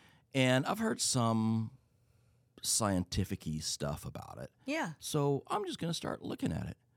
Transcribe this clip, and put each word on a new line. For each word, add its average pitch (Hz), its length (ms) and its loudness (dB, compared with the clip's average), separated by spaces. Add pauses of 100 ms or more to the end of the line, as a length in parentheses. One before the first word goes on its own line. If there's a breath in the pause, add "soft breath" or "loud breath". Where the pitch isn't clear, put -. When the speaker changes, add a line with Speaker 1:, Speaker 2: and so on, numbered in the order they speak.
(360 soft breath)
Speaker 1:
And 131 320 4
I've 202 100 -2
heard 226 240 0
some 113 680 2 (920)
scientific-y 92 960 0
stuff 76 460 -4
about - 360 -12
it. 69 80 -12 (160)
Speaker 2:
Yeah. 277 340 -2
Speaker 1:
So 143 500 0
I'm 403 160 -2
just 320 140 -8
gonna 170 140 -2
start - 300 -6
looking - 300 -2
at - 140 -2
it. - 100 -10 (200)